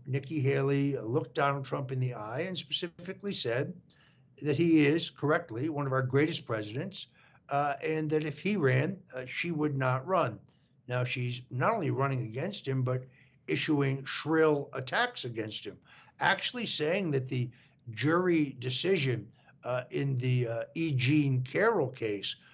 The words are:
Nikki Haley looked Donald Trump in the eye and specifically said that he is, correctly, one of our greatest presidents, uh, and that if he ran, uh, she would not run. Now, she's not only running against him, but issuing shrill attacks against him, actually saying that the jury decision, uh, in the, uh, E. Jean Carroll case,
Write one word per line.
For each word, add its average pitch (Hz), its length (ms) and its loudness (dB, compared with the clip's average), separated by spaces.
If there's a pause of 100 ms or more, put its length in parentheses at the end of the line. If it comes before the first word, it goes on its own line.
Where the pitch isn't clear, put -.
Nikki 139 340 -4
Haley 139 560 2
looked 123 380 -4
Donald 139 300 0
Trump 139 280 -4
in 131 80 -2
the 123 140 -2
eye 113 280 -6
and 185 140 -6
specifically 180 800 -6
said 127 380 -2 (680)
that 143 160 0
he 160 300 8
is, 156 240 2
correctly, 147 580 0
one 143 180 -2
of 127 60 -2
our 131 100 4
greatest 139 440 2
presidents, 113 640 -6 (420)
uh, 143 320 0
and 156 280 -2
that 156 140 2
if 156 160 -6
he 208 160 2
ran, 143 400 4 (180)
uh, 131 120 -8
she 170 240 -4
would 147 260 0
not 131 300 0
run. 151 320 0 (480)
Now, 123 180 0
she's 123 460 -4
not 151 220 0
only 180 180 -2
running 131 320 0
against 135 440 -6
him, 135 160 0
but 127 220 -2 (420)
issuing 143 580 0
shrill 151 680 2
attacks 190 520 -2
against 110 400 -6
him, 95 120 -10 (440)
actually 190 460 0
saying 170 440 0
that 131 180 0
the 123 220 -2 (400)
jury 151 680 2
decision, 127 680 0 (380)
uh, 123 260 -2
in 139 280 -2
the, 123 280 2
uh, 113 160 -4 (120)
E. 165 180 -2
Jean 135 500 4
Carroll 170 460 2
case, 104 480 -4 (180)